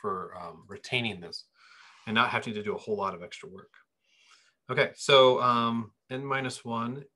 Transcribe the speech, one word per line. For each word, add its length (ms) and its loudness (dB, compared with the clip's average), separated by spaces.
for, 400 -6
um, 260 -16
retaining 520 -4
this 260 -6
and 80 -2
not 140 4
having 240 -4
to 100 -8
do 120 -4
a 40 -8
whole 160 -6
lot 180 -2
of 80 -12
extra 280 -16
work. 240 -20
Okay, 260 2
so, 460 8
um, 500 2
N 160 -8
minus 380 -4
one 400 -6